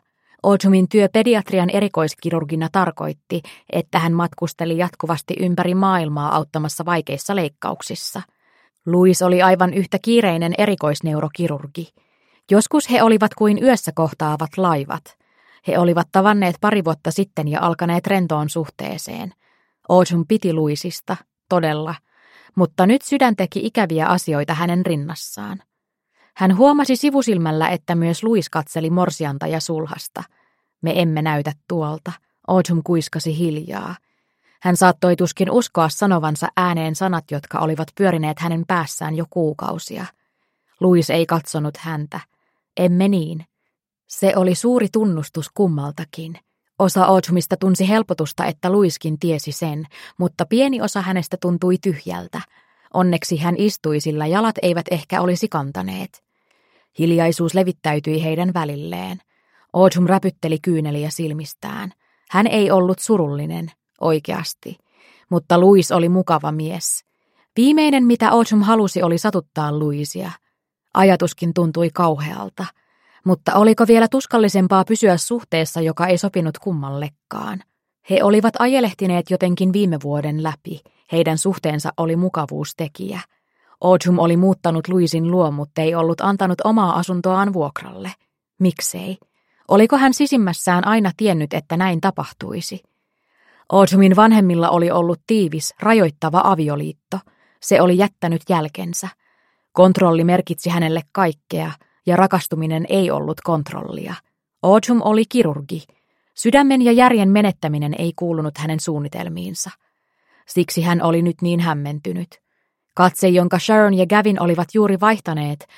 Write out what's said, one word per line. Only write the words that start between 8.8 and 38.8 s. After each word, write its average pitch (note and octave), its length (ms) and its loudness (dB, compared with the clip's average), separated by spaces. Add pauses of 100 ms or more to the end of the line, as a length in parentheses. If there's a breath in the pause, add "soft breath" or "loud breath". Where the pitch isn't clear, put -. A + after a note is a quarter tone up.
Louis F3+ 360 4
oli F3+ 200 2
aivan F#3 320 4
yhtä F#3+ 280 -2
kiireinen F3+ 560 0
erikoisneurokirurgi. D3+ 1300 -4 (600)
Joskus A3 400 2
he A#3+ 120 4
olivat A3 300 4
kuin G#3+ 300 2
yössä A#3 320 2
kohtaavat D3+ 640 -4
laivat. C#3+ 600 -4 (500 soft breath)
He F3 120 2
olivat E3+ 320 2
tavanneet F#3+ 500 2
pari G#3 240 0
vuotta D#3+ 260 -4
sitten E3 360 -4
ja D3+ 140 -4
alkaneet E3+ 460 -2
rentoon D#3+ 420 -2
suhteeseen. - 840 -10 (560)
Autumn E3+ 380 2
piti G#3 260 0
Louisista, D#3+ 640 -4 (320)
todella, D#3+ 460 -2 (600 soft breath)
mutta F#3 300 2
nyt A#3+ 160 4
sydän C4 340 0
teki F#3+ 280 -4
ikäviä E3 440 -2
asioita D#3 460 -2
hänen F3 320 -2
rinnassaan. E3+ 760 -8 (760)
Hän F#3 220 2
huomasi C#4 380 4
sivusilmällä, F3+ 720 0
että F3 260 -4
myös E3 280 -2
Louis A3 260 0
katseli D#3+ 400 -6
morsianta D#3+ 580 -4
ja D#3 120 -4
sulhasta. - 640 -10 (580)
"Me E3 200 0
emme D#3 200 -2
näytä D3+ 300 -4 (160)
tuolta", D#3 440 -6 (360)
Autumn F3 360 0
kuiskasi D#3+ 540 -4
hiljaa. E3 580 -6 (640)
Hän F3+ 160 2
saattoi F3+ 380 4
tuskin F3+ 360 -2
uskoa F3 380 0
sanovansa D#3+ 580 -2 (100)
ääneen E3 380 -2
sanat, F3+ 360 -4
jotka - 280 -6
olivat D#3 280 -2 (100)
pyörineet D#3+ 420 0
hänen E3 280 -2
päässään D#3+ 480 -4